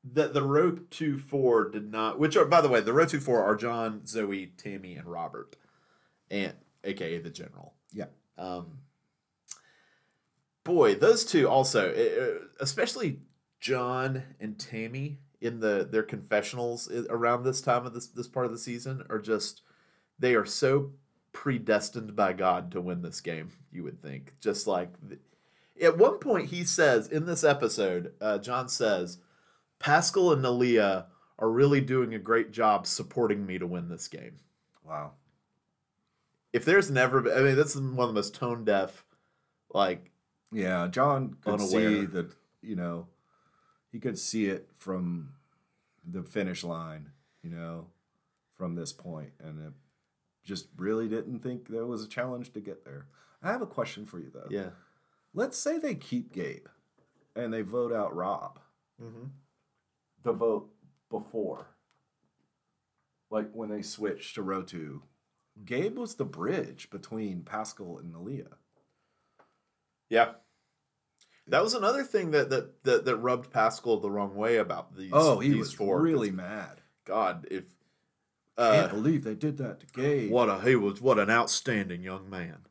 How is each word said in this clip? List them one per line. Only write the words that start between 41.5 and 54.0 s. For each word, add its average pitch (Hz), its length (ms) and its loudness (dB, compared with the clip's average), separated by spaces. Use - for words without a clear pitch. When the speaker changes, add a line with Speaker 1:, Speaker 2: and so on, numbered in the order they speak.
Speaker 1:
unaware. 95 60 -2
Speaker 2:
see 98 60 -2
that, 87 240 -6
you 107 120 -8
know, 87 320 -6
he 117 80 -12
could 113 180 -6
see 107 300 -2
it 95 200 -4
from 87 540 -6
the 87 200 -10
finish 92 400 -6
line, 80 480 -10
you 85 80 -12
know, 82 340 -12
from 87 180 -6
this 82 160 -8
point, 78 480 -14
and 78 280 -14
it 73 60 -18
just 95 320 -12
really 110 320 -2
didn't 110 340 -6
think 123 280 -10
there 113 160 -6
was 117 180 -8
a 104 40 -14
challenge 123 460 -8
to 107 60 -10
get 101 240 -14
there. 69 220 -18
I 180 80 -4
have 254 100 -4
a 208 60 -8
question 107 400 -8